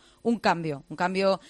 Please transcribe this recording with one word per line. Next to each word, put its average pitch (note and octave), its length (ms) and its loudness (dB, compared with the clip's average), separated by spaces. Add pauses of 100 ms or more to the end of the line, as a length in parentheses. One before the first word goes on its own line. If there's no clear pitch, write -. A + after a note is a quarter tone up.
(220)
un A#3 160 0
cambio, E3 500 -2
un D3+ 80 -12
cambio, F#3 540 2